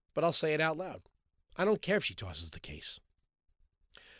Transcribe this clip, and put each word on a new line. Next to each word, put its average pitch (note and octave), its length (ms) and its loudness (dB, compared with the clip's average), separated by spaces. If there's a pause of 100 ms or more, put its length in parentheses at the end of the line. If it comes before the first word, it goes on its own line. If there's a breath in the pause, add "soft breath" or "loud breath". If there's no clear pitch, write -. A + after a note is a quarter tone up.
(140)
But D3 100 2
I'll E3+ 80 6
say D#3 220 4
it D3+ 60 2
out D#3+ 180 2
loud. E3+ 240 -10 (540)
I F3+ 80 2
don't G#3 180 2
care G#2 140 2
if - 80 0
she - 100 -4
tosses E2 380 -8
the - 80 -12
case. - 400 -8 (1200 soft breath)